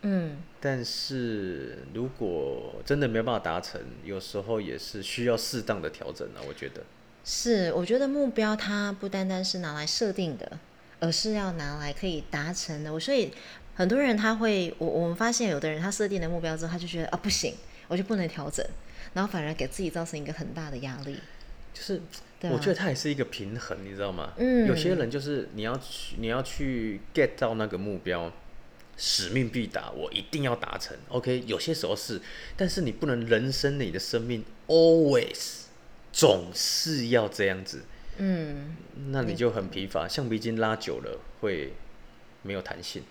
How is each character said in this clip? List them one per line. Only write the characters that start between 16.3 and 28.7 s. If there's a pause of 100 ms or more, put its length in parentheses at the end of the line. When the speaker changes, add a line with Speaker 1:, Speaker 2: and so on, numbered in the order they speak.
Speaker 1:
标
之
后，
他
就
觉
得
，“啊，
不
行， (320)
我
就
不
能
调
整。” (480)
然
后
反
而
给
自
己
造
成
一
个
很
大
的
压 (100)
力。 (560)
Speaker 2:
就
是， (380)
Speaker 1:
对
啊。
Speaker 2:
我
觉
得
它
也
是
一
个
平
衡，
你
知
道
吗？
Speaker 1:
嗯。
Speaker 2:
有
些
人
就
是
你
要
去，
你
要
去 (140)
get
到
那
个
目
标， (640)